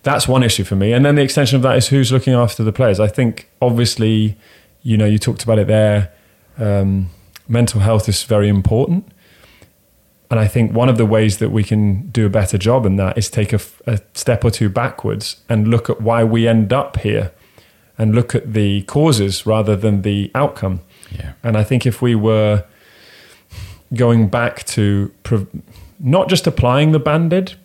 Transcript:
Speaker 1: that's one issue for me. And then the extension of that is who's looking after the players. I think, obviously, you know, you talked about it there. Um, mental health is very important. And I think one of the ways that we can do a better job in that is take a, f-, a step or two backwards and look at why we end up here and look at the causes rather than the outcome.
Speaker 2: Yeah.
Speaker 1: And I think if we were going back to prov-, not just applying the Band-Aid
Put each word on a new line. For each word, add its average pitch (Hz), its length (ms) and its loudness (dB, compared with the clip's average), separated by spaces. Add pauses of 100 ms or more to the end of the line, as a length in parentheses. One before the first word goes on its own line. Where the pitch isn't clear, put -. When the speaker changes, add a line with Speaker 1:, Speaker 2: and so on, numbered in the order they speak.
Speaker 1:
that's 143 240 -2
one 127 160 4
issue 110 180 0
for 95 140 -4
me. 98 160 2
And 127 120 4
then 143 120 4
the 143 60 4
extension 135 340 0
of 127 60 2
that 127 140 2
is 131 120 2
who's 135 240 2
looking 131 220 2
after 120 280 0
the 110 100 0
players. 104 280 2
I 107 80 2
think, 117 400 -2 (120)
obviously, 110 760 0 (460)
you 113 140 0
know, 107 100 2
you 107 120 2
talked 110 240 -4
about 110 160 0
it 101 80 2
there. 104 460 2 (460)
Um, 98 500 0 (400)
mental 113 320 0
health 107 280 2
is 98 140 -2
very 104 260 0
important. 110 600 0 (1200)
And 117 80 0
I 110 80 2
think 113 260 0
one 120 160 2
of 123 100 2
the 113 80 2
ways 107 320 2
that 107 120 -2
we 104 140 0
can 104 460 0
do 113 160 0
a - 40 2
better 104 280 0
job 113 280 2
in 95 100 2
that 95 220 -2
is 101 120 -4
take 104 220 -2
a, 113 40 0
f-, - 300 -8
a 110 140 -2 (140)
step - 300 -2
or 120 60 2
two 107 180 -2
backwards 107 800 -6
and 110 200 0
look 113 220 0
at 113 100 -6
why 117 240 0
we 113 220 2
end 113 260 2
up 139 280 -2
here 104 320 -4 (680)
and 110 160 2
look 120 200 0
at 117 180 -4
the 101 300 -2
causes 110 640 0
rather 110 280 0
than 101 280 0
the 101 320 -2
outcome. 98 460 -4 (300)
Speaker 2:
Yeah. - 220 -14 (100)
Speaker 1:
And 113 140 -2
I 107 80 2
think 123 220 -2
if 117 160 -2
we 123 120 2
were 107 500 2 (1300)
going 117 340 2
back 117 360 -4
to 101 480 -2 (120)
prov-, 101 240 -2 (500)
not 151 300 0
just 175 180 0
applying 147 460 2
the 156 60 2
Band-Aid 165 560 0 (100)